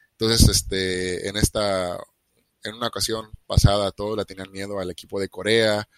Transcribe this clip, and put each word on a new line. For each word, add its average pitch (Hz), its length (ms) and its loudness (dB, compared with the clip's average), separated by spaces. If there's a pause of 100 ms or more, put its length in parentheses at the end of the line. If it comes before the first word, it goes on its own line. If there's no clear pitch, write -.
(140)
Entonces, 113 360 6
este, 92 800 -2
en 98 80 -6
esta, 98 580 0 (680)
en 104 100 -10
una 117 140 -6
ocasión 107 420 -4 (160)
pasada, 101 460 4
todos 107 260 -6
le 98 80 -4
tenían 95 260 -14
miedo 98 280 -8
al 90 100 -4
equipo 98 300 -8
de 95 100 -2
Corea. 104 580 0 (100)